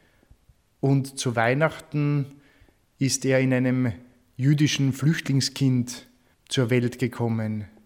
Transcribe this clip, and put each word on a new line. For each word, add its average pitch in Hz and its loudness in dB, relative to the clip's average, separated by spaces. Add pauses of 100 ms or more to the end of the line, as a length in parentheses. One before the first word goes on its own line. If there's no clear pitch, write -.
(800)
Und 135 0
zu 120 -2
Weihnachten 147 0 (580)
ist 135 -2
er 131 4
in 131 2
einem 127 0 (460)
jüdischen 139 2
Flüchtlingskind 135 -2 (420)
zur 123 0
Welt 120 0
gekommen, 110 -4 (200)